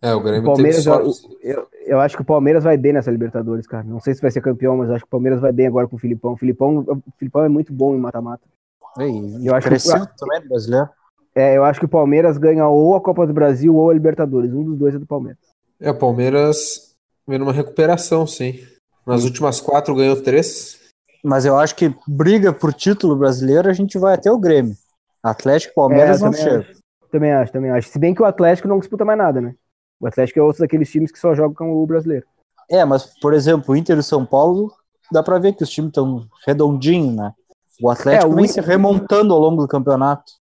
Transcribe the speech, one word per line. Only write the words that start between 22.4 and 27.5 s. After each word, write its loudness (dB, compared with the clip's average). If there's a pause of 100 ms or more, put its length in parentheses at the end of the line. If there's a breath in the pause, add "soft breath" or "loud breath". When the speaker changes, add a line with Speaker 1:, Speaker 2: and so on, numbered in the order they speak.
Speaker 3:
por -2
título 0
brasileiro 2
a 2
gente -4
vai 2
até 0
o 2
Grêmio. 2 (480)
Atlético -2
e -20
Palmeiras 2
Speaker 2:
É, -2
Speaker 3:
não 2
Speaker 2:
também -4
Speaker 3:
chega. 0 (120)
Speaker 2:
acho. -20 (300)
Também 0
acho, 0